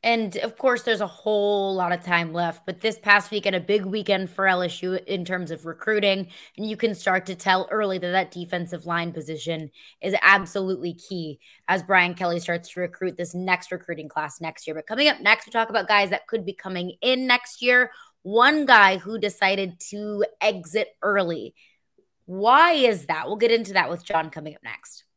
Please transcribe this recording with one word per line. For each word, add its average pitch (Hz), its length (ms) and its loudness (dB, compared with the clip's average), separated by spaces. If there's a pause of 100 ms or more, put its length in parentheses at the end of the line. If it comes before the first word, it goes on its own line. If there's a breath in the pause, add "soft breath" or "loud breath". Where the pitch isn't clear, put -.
And 226 340 0
of - 180 -6
course, 240 280 0
there's 214 180 0
a 196 60 -2
whole 202 640 0
lot 180 180 0
of 175 120 -4
time 170 280 0
left, 170 360 -4
but 180 120 -10
this - 200 -2
past 202 320 4
weekend, 196 240 -2
a 180 40 0
big 202 280 0
weekend 190 420 -2
for 190 160 -2
L 185 160 4
S 170 220 -6
U 185 240 -2
in 180 180 -4
terms 180 240 -6
of 160 160 -12
recruiting. 196 640 0 (300 loud breath)
And 214 120 -6
you 214 80 -8
can 220 160 0
start 185 320 0
to 190 80 -8
tell 185 380 0
early 202 260 0
that 175 140 -4
that 185 180 0
defensive 170 560 -8
line 170 280 -4
position 160 580 -8 (300 loud breath)
is 190 200 -2
absolutely 185 720 2
key 165 460 -10 (280 soft breath)
as 185 140 0
Brian 180 320 2
Kelly 175 260 -2
starts 170 340 -6
to 180 80 -8
recruit 180 360 -6
this 175 160 -6
next 180 380 -4
recruiting 160 360 -10
class 151 320 -8
next 165 280 -10
year. 156 80 -8
But 156 100 -10
coming 269 220 2
up 277 140 0
next, 220 260 2
we - 40 -20
talk 226 200 -2
about 202 160 -2
guys 202 240 2
that - 160 -6
could 220 180 -4
be 190 80 -8
coming 180 480 -8
in 254 240 0
next 247 380 -2
year. 247 260 4 (320 loud breath)
One 262 460 4
guy 196 300 8
who 208 200 -8
decided 190 640 -2 (100)
to 208 340 -4 (160)
exit 185 500 -2 (120)
early. 175 540 -2 (680 soft breath)
Why 247 480 6
is 233 340 2
that? 156 180 -4
We'll 208 120 -6
get 226 140 4
into 214 220 0
that 175 160 2
with 170 160 -8
John 160 240 -2
coming 156 240 -12
up - 100 -20
next. - 400 -16 (140)